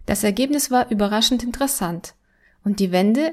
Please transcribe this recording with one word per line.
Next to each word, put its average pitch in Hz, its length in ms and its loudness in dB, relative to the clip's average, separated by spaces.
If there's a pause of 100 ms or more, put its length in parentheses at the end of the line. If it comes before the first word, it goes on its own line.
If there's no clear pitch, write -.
Das - 160 -2
Ergebnis 269 480 0
war 247 200 2
überraschend 220 520 0
interessant. 185 720 -4 (480)
Und 202 160 -2
die 190 140 0
Wände 226 400 2